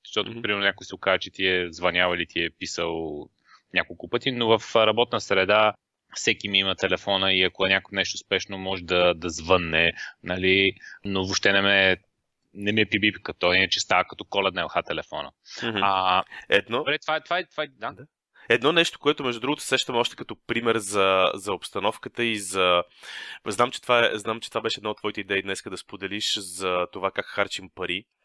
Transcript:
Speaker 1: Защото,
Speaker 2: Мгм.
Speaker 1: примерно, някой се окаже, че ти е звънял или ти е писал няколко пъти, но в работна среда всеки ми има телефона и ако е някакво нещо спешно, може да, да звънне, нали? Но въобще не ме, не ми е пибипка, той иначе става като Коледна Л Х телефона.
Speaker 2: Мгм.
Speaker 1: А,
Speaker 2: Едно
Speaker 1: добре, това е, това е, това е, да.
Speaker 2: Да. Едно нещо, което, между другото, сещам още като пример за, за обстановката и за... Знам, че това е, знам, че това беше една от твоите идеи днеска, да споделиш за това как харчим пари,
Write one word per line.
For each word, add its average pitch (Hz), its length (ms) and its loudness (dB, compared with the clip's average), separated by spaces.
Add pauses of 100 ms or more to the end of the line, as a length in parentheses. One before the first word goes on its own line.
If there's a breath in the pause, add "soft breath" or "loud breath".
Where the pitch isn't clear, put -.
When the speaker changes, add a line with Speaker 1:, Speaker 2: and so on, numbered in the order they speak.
Speaker 1:
Защото, - 260 -4
Speaker 2:
Мгм. 117 100 -12
Speaker 1:
примерно, 101 220 -2
някой 98 220 0
се 98 100 -12
окаже, 92 240 2
че 92 120 -8
ти 95 160 -2
е 90 240 0
звънял 90 440 2
или 87 100 -2
ти - 140 -6
е 85 100 -2
писал 82 800 -6 (440 soft breath)
няколко 87 360 -4
пъти, 123 220 -2
но 113 280 4
в - 160 -6
работна 110 460 4
среда 104 520 4 (400)
всеки 104 360 -2
ми 98 100 2
има 95 160 0
телефона 95 580 0
и 92 100 4
ако 92 220 0
е 95 40 2
някакво 98 260 0
нещо - 220 -2
спешно, 98 400 -4
може 95 260 -6
да, 87 300 4
да 82 160 -6
звънне, 82 640 2 (300 loud breath)
нали? 92 500 2 (320 loud breath)
Но 95 180 -2
въобще 98 280 0
не 98 100 4
ме, 98 360 4 (560)
не 101 180 -4
ми 110 100 2
е 104 40 2
пибипка, 104 480 -2
той 90 240 2
иначе 95 220 2
става - 260 2
като - 200 -12
Коледна 95 380 -2
Л 78 40 -4
Х 85 160 -2
телефона. 76 480 -8 (320 loud breath)
Speaker 2:
Мгм. 110 200 -4
Speaker 1:
А, 92 400 2 (260 loud breath)
Speaker 2:
Едно 101 280 2
Speaker 1:
добре, 147 220 -2
това 156 160 -4
е, 151 60 -6
това 175 160 -4
е, 185 80 -4
това - 180 -8
е, 147 40 -6
да. 123 240 -10
Speaker 2:
Да. - 140 -20 (440 loud breath)
Едно 127 220 4
нещо, 170 280 2
което, 147 240 0
между 120 180 -4
другото, 139 200 -4
сещам 127 340 -2
още 120 200 0
като - 200 -14 (120)
пример 117 300 0
за, 95 560 2
за 98 200 -6
обстановката 104 720 -4
и 113 160 0
за... 90 440 2 (600 loud breath)
Знам, 120 260 0
че - 100 -12
това 120 240 4
е, 107 120 0
знам, 113 220 -6
че - 100 -12
това 113 120 -4
беше 110 180 -4
една 104 100 -6
от 107 80 -6
твоите 104 240 -6
идеи 98 200 -2
днеска, 98 280 -8
да 92 80 -8
споделиш 101 600 -6
за 90 560 -2
това 95 180 -2
как - 140 -6
харчим 98 440 -4
пари, 90 360 -8 (200 loud breath)